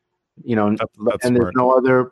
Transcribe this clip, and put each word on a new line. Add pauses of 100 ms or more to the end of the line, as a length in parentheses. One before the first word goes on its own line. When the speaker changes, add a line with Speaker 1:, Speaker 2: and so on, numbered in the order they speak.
(440)
Speaker 1:
You
know,
Speaker 2:
That's,
that's
Speaker 1:
and
there's
Speaker 2:
smart.
Speaker 1:
no
other